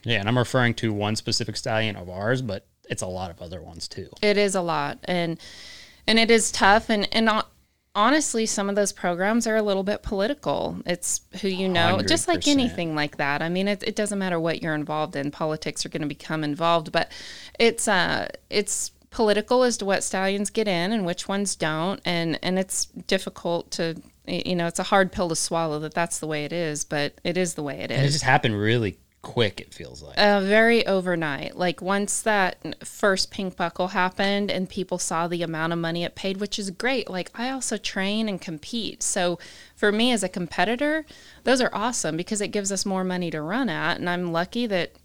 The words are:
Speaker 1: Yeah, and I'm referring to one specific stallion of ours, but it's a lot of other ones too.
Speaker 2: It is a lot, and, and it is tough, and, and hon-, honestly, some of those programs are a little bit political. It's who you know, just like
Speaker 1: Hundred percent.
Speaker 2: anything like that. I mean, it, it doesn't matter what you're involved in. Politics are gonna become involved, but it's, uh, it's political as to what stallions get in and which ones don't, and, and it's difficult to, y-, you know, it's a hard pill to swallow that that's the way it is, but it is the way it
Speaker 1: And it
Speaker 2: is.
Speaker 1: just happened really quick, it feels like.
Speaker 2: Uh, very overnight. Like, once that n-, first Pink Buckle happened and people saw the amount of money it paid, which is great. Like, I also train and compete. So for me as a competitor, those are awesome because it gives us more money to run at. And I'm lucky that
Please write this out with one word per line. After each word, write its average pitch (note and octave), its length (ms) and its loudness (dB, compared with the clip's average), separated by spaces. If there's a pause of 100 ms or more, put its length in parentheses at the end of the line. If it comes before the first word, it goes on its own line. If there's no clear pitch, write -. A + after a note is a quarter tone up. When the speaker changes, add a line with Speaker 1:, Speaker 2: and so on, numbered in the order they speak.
Speaker 1:
Yeah, A#2+ 160 2
and G2+ 80 -2
I'm A#2+ 100 4
referring A#2+ 380 4
to A2+ 180 -2
one G#2 220 0
specific A#2 420 -4
stallion A2 380 -2
of F2+ 140 -12
ours, G#2+ 320 -4
but G2 240 -6 (240)
it's - 120 -6
a G2+ 60 -6
lot F#2 240 -6
of - 100 -18
other E2+ 200 -12
ones E2+ 260 -14
too. - 220 -14 (120)
Speaker 2:
It G#3 160 4
is G3+ 180 2
a F#3+ 60 0
lot, D3+ 420 -2
and, E3+ 360 -2 (680)
and A3 100 6
it A3+ 140 6
is A3+ 200 4
tough, G#3+ 380 6
and, G#3 220 2
and A3+ 160 2
hon-, A3 160 4 (520)
honestly, A#3 500 4
some G3+ 240 0
of G3+ 60 0
those G3+ 160 4
programs G3 560 0
are A3 80 2
a A3 80 4
little G3 180 2
bit G3+ 220 -2
political. F#3+ 840 -2
It's - 360 -2 (200)
who G3+ 60 0
you F#3+ 200 0
know, F3 360 4
just - 240 2
like F4 80 4
Speaker 1:
Hundred - 80 -2
percent. C#4+ 160 6
Speaker 2:
anything F3 360 0
like D3+ 220 -2
that. D3 240 0
I E3 80 -2
mean, F#3+ 180 0
it, G#3 140 -2
it - 140 -4
doesn't G#3 240 -2
matter F3+ 200 0
what E3 220 0
you're D#3+ 140 -2
involved D3+ 400 -2
in. C#3+ 160 -4
Politics D#3 540 -4
are F#3+ 40 -10
gonna D#3 160 -4
become D#3 380 -6
involved, D#3+ 480 0
but E3 200 0 (460)
it's, A#3 300 2
uh, E3+ 400 2 (240)
it's - 400 -2 (180)
political G#3+ 540 2
as A#3 140 2
to G3 80 -6
what F#3+ 180 2
stallions G3 480 0
get A3 160 0
in F3+ 240 2
and G#3 160 0
which - 200 -4
ones G3 280 -2
don't, E3 500 -2
and, E3+ 380 0
and F#3 160 0
it's - 260 -2
difficult - 840 -4
to, E3 240 -4 (320)
y-, F3 180 -4
you F3+ 100 0
know, E3+ 120 0
it's E3+ 100 -4
a F#3+ 60 0
hard F#3+ 280 4
pill F3+ 180 -2
to D#3+ 60 -2
swallow E3 440 -2
that D#3 160 -8
that's E3+ 240 -2
the D#3 80 -8
way D3+ 180 -4
it C#3+ 80 -8
is, D#3 300 -2
but D3 400 -2
it F3 120 0
is F3+ 200 0
the D3+ 80 -6
way C#3 160 -6
it - 100 -6
Speaker 1:
And C3 140 0
it - 20 6
Speaker 2:
is. C#3+ 80 2
Speaker 1:
just C#3 120 0
happened B2+ 340 4
really G#2+ 400 2 (220)
quick, - 380 0
it - 140 -12
feels - 300 -16
like. - 160 -6
Speaker 2:
Uh, G3+ 200 6
very A3 460 4
overnight. E3 720 0
Like, F3 240 0
once G3 400 0
that G3+ 420 2
n-, D#3+ 200 -8
first - 480 2
Pink F#3 240 -6
Buckle F3+ 320 -2
happened G3 640 0
and F#3 180 -2
people F#3 300 -4
saw E3+ 280 -2
the E3+ 140 -2
amount D#3+ 320 -2
of E3+ 60 -2
money E3+ 240 -2
it - 100 -6
paid, G3 240 -4
which G3+ 220 -6
is G3 100 -6
great. A#3+ 400 -2
Like, F3+ 240 -6
I A#3+ 160 -6
also B3+ 260 -4
train G#3 540 -2
and F#3 100 -4
compete. F#3 600 -8
So F3 380 0 (360)
for G#3 160 4
me A3+ 200 2
as A3+ 100 2
a F3+ 80 -2
competitor, B3 800 0 (360)
those B3 160 4
are A#3 140 2
awesome G3+ 440 -2
because G3+ 220 -4
it G3+ 100 -2
gives G3+ 220 -2
us G3 140 -2
more F#3+ 180 0
money F3+ 280 -2
to D#3 100 -4
run A3 260 0
at. D#3 300 0
And F3 100 -4
I'm F3 240 0
lucky G3 360 0
that F#3 240 -2 (140)